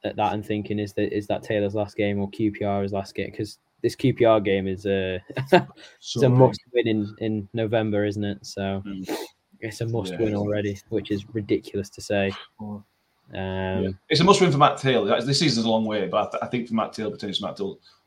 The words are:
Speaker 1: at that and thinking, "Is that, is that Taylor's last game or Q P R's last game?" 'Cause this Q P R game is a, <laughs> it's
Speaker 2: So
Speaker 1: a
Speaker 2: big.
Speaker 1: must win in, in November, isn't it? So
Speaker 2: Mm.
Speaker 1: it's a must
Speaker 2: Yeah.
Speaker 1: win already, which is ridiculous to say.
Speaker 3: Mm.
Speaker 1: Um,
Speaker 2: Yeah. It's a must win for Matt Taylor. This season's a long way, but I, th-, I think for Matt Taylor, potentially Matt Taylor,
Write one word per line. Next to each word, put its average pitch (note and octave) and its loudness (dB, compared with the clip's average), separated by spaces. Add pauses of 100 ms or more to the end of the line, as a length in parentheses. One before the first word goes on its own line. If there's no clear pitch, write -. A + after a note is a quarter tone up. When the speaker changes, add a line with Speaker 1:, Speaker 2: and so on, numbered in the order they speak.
Speaker 1:
at G2+ -6
that G#2 2
and G#2 -4
thinking, G#2 -4
"Is G2+ -4
that, G#2 -2
is G#2 -2
that - -2
Taylor's G2+ 0
last G#2 -4
game G2+ 0
or G2 -2
Q G#2+ -2
P G#2 -6
R's G2+ -2
last G2 -6
game?" G2 -6
'Cause - -8 (240)
this - 0
Q B2+ 2
P A#2 4
R A2 8
game G2 0
is F#2+ -6
a, F#2 -2
<laughs> - -12
it's C3+ 4 (360)
Speaker 2:
So - -8
Speaker 1:
a - 8
Speaker 2:
big. B2 6
Speaker 1:
must B2+ 8 (120)
win A#2 4
in, G#2+ 0
in G#2+ -4
November, A2 0
isn't G#2 -2
it? G2+ -6
So G2 -4
Speaker 2:
Mm. F#2+ -10 (520)
Speaker 1:
it's G#2+ -10
a A#2 -4
must A2 -4
Speaker 2:
Yeah. F2+ -8
Speaker 1:
win G#2+ 2
already, G#2 -2 (120)
which G#2 -4
is G2+ -4
ridiculous G2+ -2
to - -20
say. G2 0 (260)
Speaker 3:
Mm. G#2+ -10 (500)
Speaker 1:
Um, F#2+ -4
Speaker 2:
Yeah. F#2+ 0 (200)
It's D#3 2
a - 6
must G3 8
win F3 4
for C#3 2
Matt C#3+ 6
Taylor. B2+ 2
This C3+ 0
season's A#2 2
a A2+ 2
long A2 2
way, G#2+ -2
but G2+ 0
I, - -12
th-, - -6
I A#2 -6
think A#2 -4
for A2+ -6
Matt G#2+ 0
Taylor, G#2+ -6
potentially G2 -6
Matt - -8
Taylor, G2 -6 (320)